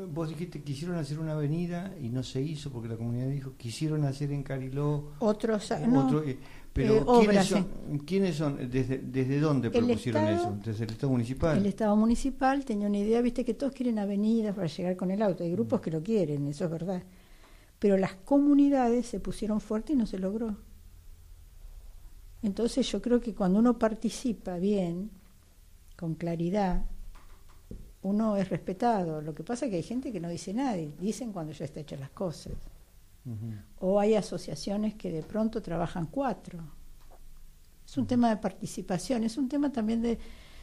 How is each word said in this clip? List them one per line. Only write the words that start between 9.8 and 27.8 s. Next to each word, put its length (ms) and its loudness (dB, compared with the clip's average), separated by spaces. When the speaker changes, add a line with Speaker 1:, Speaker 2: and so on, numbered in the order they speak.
Speaker 1:
propusieron 440 2
Speaker 2:
Estado, 260 2
Speaker 1:
eso? 100 -6
¿Desde 200 -2
el 60 -4
Estado 220 -2
municipal? 460 2
Speaker 2:
el 80 2
Estado 300 2
municipal 680 2
tenía 220 -2
una 120 2
idea, 220 2
viste 240 0
que 100 0
todos 180 -2
quieren 260 0
avenidas 560 2
para 140 -2
llegar 280 -2
con 140 0
el 120 0
auto, 200 2
hay 80 0
grupos 300 0
Speaker 1:
Mm. 20 -12
Speaker 2:
que 80 -4
lo 120 0
quieren, 440 2
eso 200 -2
es 40 -2
verdad. 320 -4
Pero 160 6
las 180 2
comunidades 920 6
se 120 -6
pusieron 420 -2
fuertes 360 -2
y 20 4
no 80 4
se 140 -4
logró. 360 -2
Entonces 480 0
yo 120 -2
creo 180 4
que 140 -6
cuando 240 4
uno 200 6
participa 800 -2
bien, 520 0
con 180 -4
claridad, 720 0